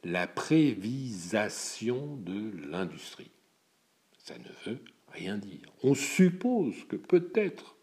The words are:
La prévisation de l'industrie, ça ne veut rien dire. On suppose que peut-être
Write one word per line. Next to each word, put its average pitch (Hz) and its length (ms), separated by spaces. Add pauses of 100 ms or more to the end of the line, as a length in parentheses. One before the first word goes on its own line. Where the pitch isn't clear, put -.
La 87 240
prévisation 120 1900
de 101 340 (160)
l'industrie, 78 640 (880)
ça - 180
ne - 340
veut 131 140 (220)
rien 101 320
dire. 101 280 (140)
On 135 140
suppose 185 920
que - 100
peut-être - 880